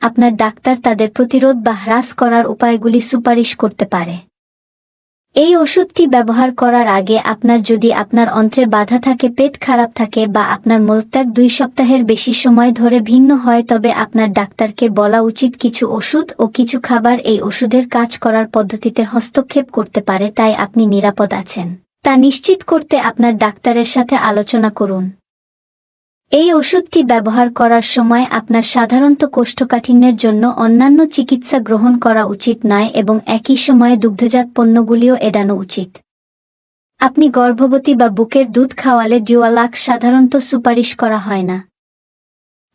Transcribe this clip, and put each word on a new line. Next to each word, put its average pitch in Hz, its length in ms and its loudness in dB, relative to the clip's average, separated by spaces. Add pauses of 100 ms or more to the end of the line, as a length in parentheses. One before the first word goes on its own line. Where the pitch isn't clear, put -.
আপনার 233 340 0
ডাক্তার 220 420 -2
তাদের 220 340 -2
প্রতিরোধ 262 460 0
বা 226 140 -2
হ্রাস 220 420 -4
করার 233 340 0
উপায়গুলি 233 540 0
সুপারিশ 233 540 -2
করতে 208 300 -4
পারে। 175 320 -6 (1160)
এই 330 220 4
ওষুধটি 339 520 0
ব্যবহার 247 480 0
করার 240 320 0
আগে 196 320 0
আপনার 226 440 0
যদি 226 300 0
আপনার 220 400 0
অন্ত্রে 220 320 0
বাধা 214 340 0
থাকে, 247 300 0
পেট 277 320 -2
খারাপ 233 340 0
থাকে 220 320 -2
বা 208 160 0
আপনার 220 380 0
মলত্যাগ 220 460 0
দুই 240 220 2
সপ্তাহের 254 540 0
বেশি 220 300 0
সময় 240 380 4
ধরে 233 280 2
ভিন্ন 254 380 4
হয়, 240 260 0
তবে 233 280 0
আপনার 214 420 -2
ডাক্তারকে 214 560 -2
বলা 208 320 0
উচিত 226 340 -2
কিছু 233 320 -4
ওষুধ 294 520 -4
ও 226 80 0
কিছু 240 320 -4
খাবার 240 400 0
এই 220 220 -2
ওষুধের 247 480 -2
কাজ 233 280 -2
করার 220 300 -2
পদ্ধতিতে 220 560 -4
হস্তক্ষেপ 254 680 -4
করতে 214 300 -4
পারে, 202 300 -4
তাই 220 240 0
আপনি 214 300 -2
নিরাপদ 202 480 0
আছেন। 180 420 -8 (280)
তা 269 140 2
নিশ্চিত 277 460 0
করতে 302 360 -2
আপনার 233 380 0
ডাক্তারের 226 480 -2
সাথে 247 300 -2
আলোচনা 214 540 -2
করুন। 190 420 -4 (1200)
এই 330 220 2
ওষুধটি 330 500 0
ব্যবহার 240 500 0
করার 233 280 2
সময় 233 420 0
আপনার 226 400 -2
সাধারণত 262 640 2
কোষ্ঠকাঠিন্যের 247 880 2
জন্য 220 320 0
অন্যান্য 254 580 4
চিকিৎসা 269 540 -2
গ্রহণ 226 400 0
করা 220 260 0
উচিত 208 400 -4
নয় 208 280 0
এবং 220 320 0
একই 226 320 0
সময়ে 240 400 4
দুগ্ধজাত 233 580 0
পণ্যগুলিও 233 600 2
এড়ানো 208 400 -2
উচিত। 190 420 -8 (1000)
আপনি 269 300 2
গর্ভবতী 247 680 2
বা 233 140 0
বুকের 226 420 0
দুধ 254 260 0
খাওয়ালে 240 420 0
Dualax 233 560 0
সাধারণত 247 600 2
সুপারিশ 240 580 -2
করা 220 220 -2
হয় 196 260 -4
না। 185 240 -6 (1080)